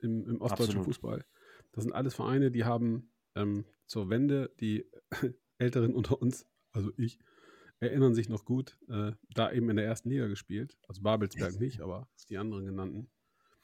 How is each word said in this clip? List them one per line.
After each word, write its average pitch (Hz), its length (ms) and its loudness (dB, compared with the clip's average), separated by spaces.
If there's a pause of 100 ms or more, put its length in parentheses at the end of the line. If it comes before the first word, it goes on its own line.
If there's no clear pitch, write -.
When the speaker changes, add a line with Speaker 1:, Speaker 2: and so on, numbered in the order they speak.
Speaker 1:
im, 113 260 -2
im 117 140 -4
ostdeutschen 104 360 2
Speaker 2:
Absolut. 95 80 0
Speaker 1:
Fußball. - 400 -4 (460)
Das 110 120 -6
sind 117 100 -2
alles 131 200 -2
Vereine, 131 380 2
die 117 120 2
haben, 117 480 0 (220)
ähm, 101 320 0 (220)
zur 101 220 -4
Wende, 139 500 2
die 107 260 -2 (260)
<laughs> - 280 -4 (180)
Älteren 123 380 4
unter 123 260 2
uns, - 240 0 (280)
also 104 220 -2
ich, 120 220 -2 (640)
erinnern 127 320 6
sich 113 160 2
noch 110 160 -4
gut, 131 320 -2 (120)
äh, 104 240 -2 (200)
da 113 180 2
eben 117 180 2
in 104 80 4
der 104 80 2
ersten 117 240 -2
Liga 127 180 0
gespielt. 101 500 -6 (100)
Also 98 140 -12
Babelsberg 101 580 0
nicht, 123 200 -2
aber 95 280 -8 (200)
die 101 100 -8
anderen 101 280 -6
genannten. 95 440 -6 (540)